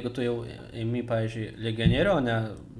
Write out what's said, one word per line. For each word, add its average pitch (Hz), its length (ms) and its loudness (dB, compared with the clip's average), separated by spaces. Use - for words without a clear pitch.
jeigu 120 140 -4
tu 131 80 -2
jau 120 240 -2
imi, 117 300 -2
pavyzdžiui, 113 560 -2
legionierių, 117 580 4
o 147 40 4
ne 117 180 2